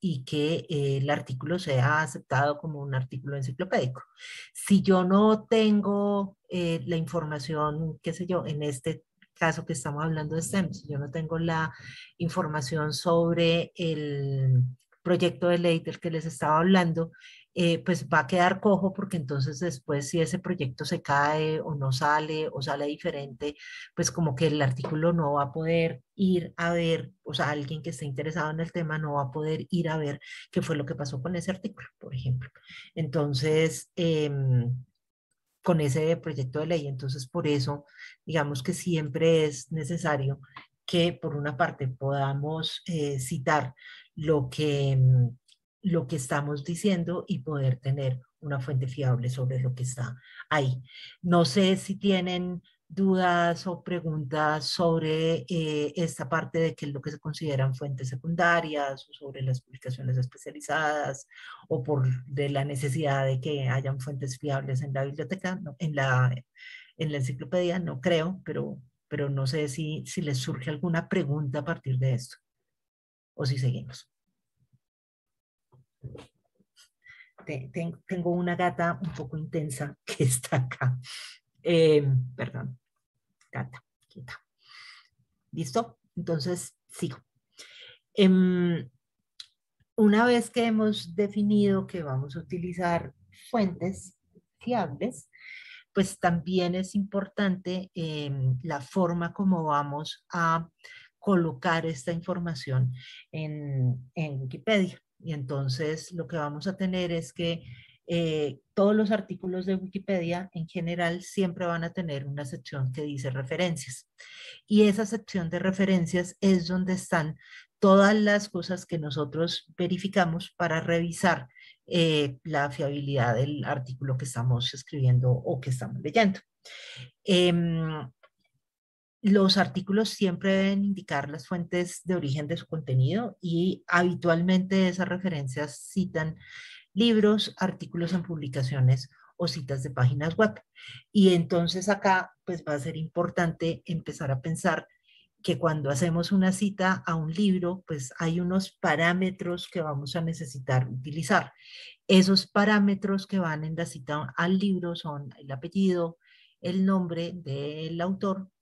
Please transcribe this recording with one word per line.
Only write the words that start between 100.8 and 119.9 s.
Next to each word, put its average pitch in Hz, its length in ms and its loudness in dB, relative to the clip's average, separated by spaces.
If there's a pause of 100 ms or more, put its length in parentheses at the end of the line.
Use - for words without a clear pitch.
colocar 165 640 2
esta 165 260 -6
información 165 800 -2 (380)
en, 143 840 -4
en 147 260 -4
Wikipedia. 185 580 0 (200)
Y 165 140 -8
entonces 143 800 -4
lo 165 140 -6
que 165 100 -6
vamos 147 300 -4
a 190 100 -4
tener 185 340 -2
es 165 220 -4
que, 170 300 -4 (500)
eh, 156 460 0 (140)
todos 202 200 4
los 214 180 2
artículos 185 540 -4
de 190 100 0
Wikipedia 185 760 -4
en 165 160 -8
general 170 540 -2
siempre 180 440 -2
van 170 200 -2
a 170 80 -8
tener 147 320 -6
una 143 180 -8
sección 131 480 -6
que 147 120 -6
dice 139 260 -6
referencias. 135 800 -4 (580)
Y 208 220 8
esa 214 160 0
sección 196 440 -4
de 175 100 -2
referencias 185 840 2
es 185 260 6
donde 185 260 0
están 160 440 -2 (420)
todas 196 340 10
las 208 360 4
cosas 180 360 -6
que 170 120 -4
nosotros 151 680 -2 (120)
verificamos 180 800 0